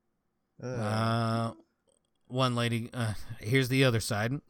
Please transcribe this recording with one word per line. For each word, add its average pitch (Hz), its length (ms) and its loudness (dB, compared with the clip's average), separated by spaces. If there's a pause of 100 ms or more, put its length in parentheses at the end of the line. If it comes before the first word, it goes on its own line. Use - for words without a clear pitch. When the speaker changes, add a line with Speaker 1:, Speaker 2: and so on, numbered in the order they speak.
(640)
Speaker 1:
Ugh. 120 60 -8 (120)
Speaker 2:
Uh, 113 720 0 (800)
one 127 240 0
lady, 117 400 -2
uh, 113 200 -2 (260)
here's 131 280 2
the 135 160 4
other 113 160 4
side. 110 320 -2 (180)